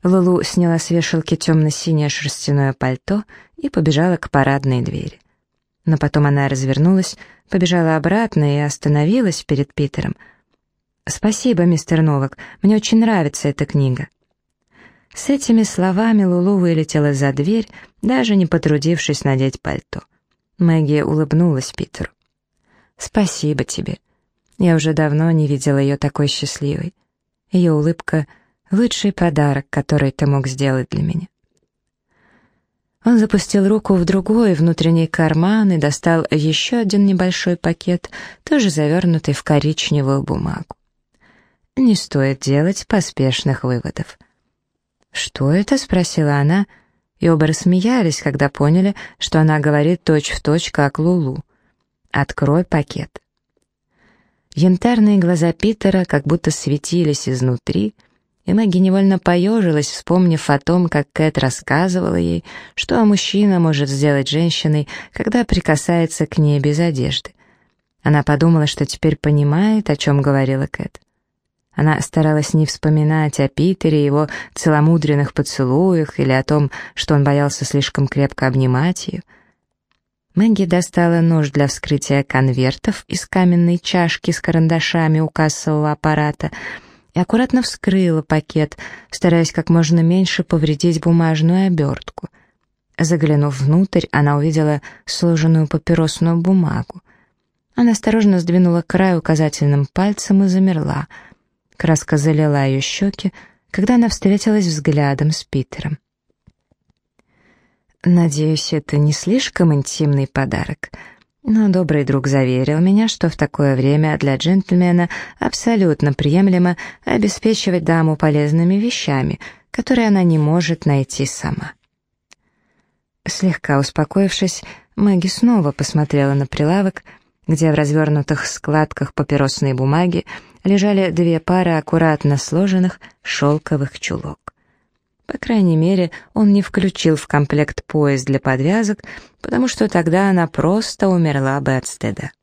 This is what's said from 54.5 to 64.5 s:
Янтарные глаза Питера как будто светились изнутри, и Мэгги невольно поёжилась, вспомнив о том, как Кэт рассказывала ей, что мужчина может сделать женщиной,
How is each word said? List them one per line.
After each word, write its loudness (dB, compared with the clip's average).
Янтарные 2
глаза 2
Питера 0
как -2
будто 0
светились -2
изнутри, -2
и -2
Мэгги 2
невольно 4
поёжилась, 0
вспомнив 0
о 2
том, 0
как -2
Кэт 0
рассказывала -2
ей, -2
что -2
мужчина 0
может 0
сделать 0
женщиной, 0